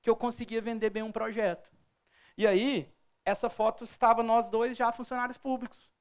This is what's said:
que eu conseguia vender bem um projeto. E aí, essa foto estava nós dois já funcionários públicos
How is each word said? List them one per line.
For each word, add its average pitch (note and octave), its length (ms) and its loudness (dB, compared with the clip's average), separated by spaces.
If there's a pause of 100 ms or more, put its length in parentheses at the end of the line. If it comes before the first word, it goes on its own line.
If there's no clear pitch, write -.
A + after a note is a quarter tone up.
que - 80 -2
eu A3 60 6
conseguia A#3 460 -6
vender A3 300 -4
bem G#3+ 120 -6
um A3 80 -8
projeto. A3 580 -4 (720)
E G#3 80 4
aí, G#3 420 2 (380)
essa G3+ 220 0
foto A3 360 -2
estava A#3 380 4
nós A#3 280 2
dois A#3 260 0
já A#3 160 0
funcionários B3 460 -8
públicos B3+ 520 -8 (100)